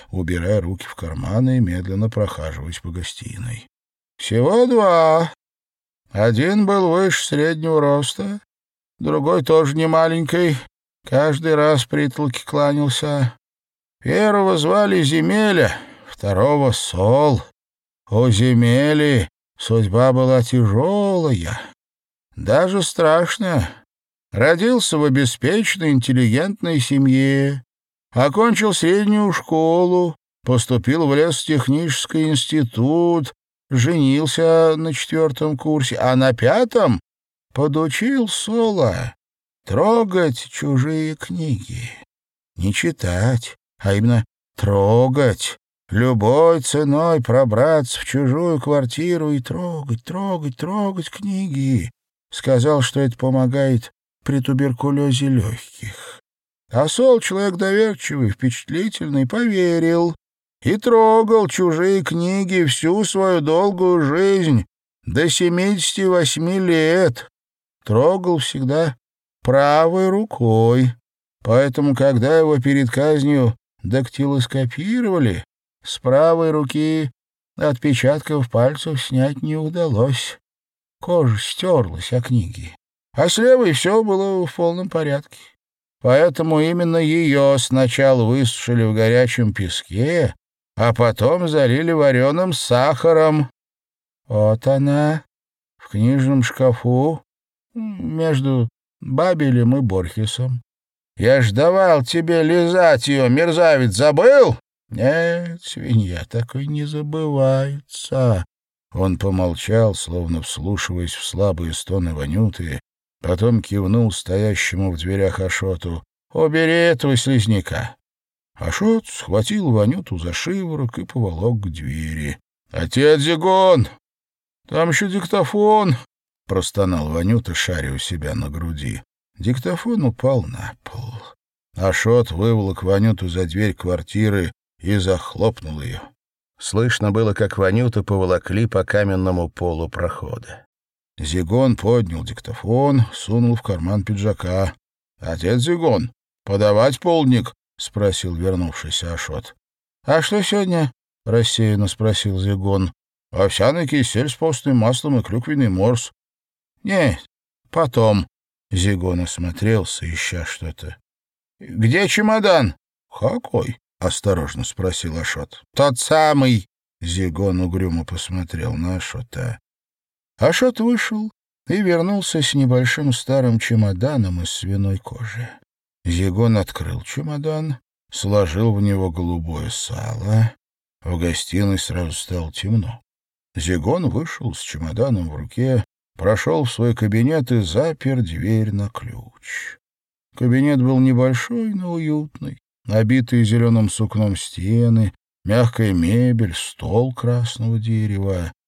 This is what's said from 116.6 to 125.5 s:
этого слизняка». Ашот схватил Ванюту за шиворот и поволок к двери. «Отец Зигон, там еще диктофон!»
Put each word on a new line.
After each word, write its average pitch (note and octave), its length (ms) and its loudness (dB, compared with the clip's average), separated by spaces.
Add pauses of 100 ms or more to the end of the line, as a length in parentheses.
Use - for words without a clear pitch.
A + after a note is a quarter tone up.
этого E3 460 2
слизняка». G#2 800 -2 (600)
Ашот A3 520 -2
схватил C3 640 -2
Ванюту A2 460 0
за E2 140 -6
шиворот D#3+ 640 -6
и - 80 -8
поволок G#2 560 -2
к G2 80 -6
двери. D#2 680 -8 (320)
«Отец C#3 500 2
Зигон, E3+ 680 4 (800)
там E3 220 0
еще F#3+ 200 0
диктофон!» G3+ 840 2 (520)